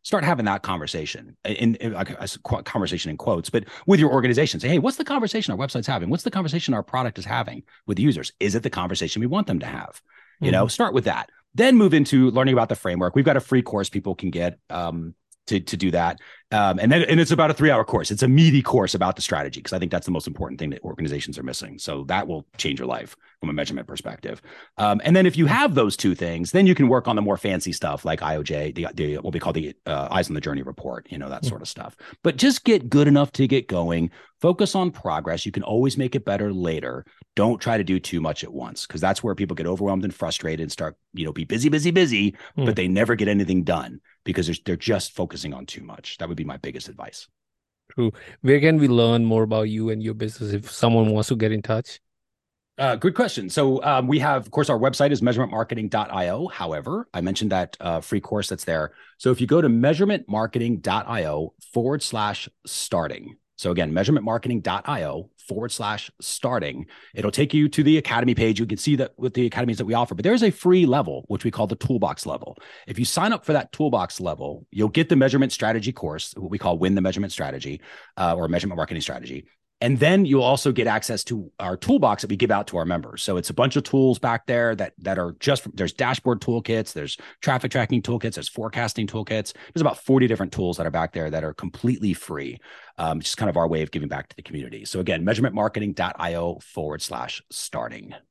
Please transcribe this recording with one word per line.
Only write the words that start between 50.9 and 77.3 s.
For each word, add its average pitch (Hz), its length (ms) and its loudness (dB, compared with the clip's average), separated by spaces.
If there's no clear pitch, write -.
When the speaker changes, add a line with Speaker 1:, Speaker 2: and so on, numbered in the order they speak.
Speaker 2:
wants 107 180 2
to 127 80 0
get 110 160 0
in 107 100 -4
touch? - 380 -4
Speaker 1:
Uh, 135 180 2
good 180 180 2
question. 151 340 0
So, 135 360 2
um, 131 240 2
we 151 100 2
have, 135 280 0
of - 40 -20
course, 151 200 0
our 117 80 2
website 139 340 4
is 120 100 0
measurement 120 300 0
marketing 110 360 -4
dot 104 240 -2
I 90 180 -2
O. 139 180 -4
However, 87 640 -6
I 90 60 -4
mentioned 95 320 -2
that, 90 280 -2
uh, 82 200 -2
free 101 200 -4
course 104 280 -4
that's - 160 -8
there. 80 280 -2
So 127 120 2
if 123 100 2
you 123 60 2
go 156 140 4
to 151 80 4
measurement 151 600 2
marketing 113 520 -2
dot 98 280 -2
I 104 180 -2
O 76 280 -4
forward 131 300 0
slash 104 460 -4
starting, - 680 -6
so 90 140 -4
again, 85 220 0
measurement 104 320 2
marketing 113 380 -2
dot 98 260 -4
I 113 160 -4
O 73 260 -8
forward 107 240 -8
slash 104 400 -6
starting, 82 680 -4
it'll 104 160 -2
take 143 220 0
you 151 160 4
to 147 140 0
the 156 160 6
Academy 120 360 2
page. 110 240 2
You 113 80 0
can 98 120 -6
see 147 180 2
that 135 220 -2
with 123 160 -4
the 123 120 2
Academies 117 320 -2
that 117 60 -4
we 110 100 -2
offer, 117 200 0
but 104 100 -6
there 196 100 4
is 233 80 4
a 208 80 6
free 180 360 6
level, 98 420 0
which 101 160 -4
we 120 60 2
call 107 160 -2
the - 100 -4
Toolbox 95 500 -2
level. - 300 -10
If 101 120 -10
you 123 60 0
sign 196 300 2
up - 100 -8
for 156 80 0
that 143 180 0
Toolbox 117 480 0
level, 73 520 -8
you'll 107 180 2
get 160 220 0
the 165 60 6
measurement 135 360 4
strategy 110 400 -2
course, - 440 -10
what 92 140 -10
we 98 80 -6
call 87 200 0
Win 95 160 4
the 95 80 2
Measurement 95 300 -2